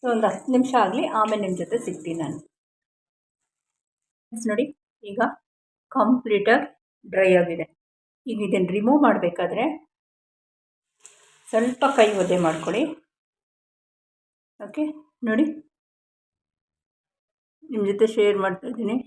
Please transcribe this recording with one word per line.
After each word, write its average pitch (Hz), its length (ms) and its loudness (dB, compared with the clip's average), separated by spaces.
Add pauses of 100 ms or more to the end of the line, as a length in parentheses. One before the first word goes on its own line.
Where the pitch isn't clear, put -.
so 262 120 -4
ಒಂದು 220 160 2
ಹತ್ತು 254 260 -6
ನಿಮಿಷ 254 160 2 (120)
ಆಗಲಿ, 190 200 -2 (160)
ಆಮೇಲೆ 214 260 0
ನಿಮ್ಮ 185 160 -4
ಜೊತೆ 214 240 -4
ಸಿಗ್ತೀನಿ 165 380 -8
ನಾನು. 151 140 -8 (1900)
ಫ್ರೆಂಡ್ಸ್ 226 260 -8
ನೋಡಿ, 247 140 0 (440)
ಈಗ 202 100 -6 (800)
ಕಂಪ್ಲೀಟಾಗಿ 226 680 2 (440)
ಡ್ರೈ 190 180 4 (120)
ಆಗಿದೆ. 165 240 -4 (640)
ಈಗ 220 160 -4
ಇದನ್ನು 185 300 0
ರಿಮೂವ್ 240 280 4
ಮಾಡಬೇಕಾದ್ರೆ 196 600 0 (1900)
ಸ್ವಲ್ಪ 247 340 0 (140)
ಕೈ 220 80 8 (160)
ಒದ್ದೆ 180 240 0
ಮಾಡ್ಕೊಳ್ಳಿ. 170 360 -2 (1800)
ಓಕೆ, 302 180 -4 (440)
ನೋಡಿ 226 160 4 (2250)
ನಿಮ್ಮ 214 200 -2
ಜೊತೆ 208 240 2
ಶೇರ್ 208 300 4
ಮಾಡ್ತಾಯಿದ್ದೀನಿ. 220 520 -4 (100)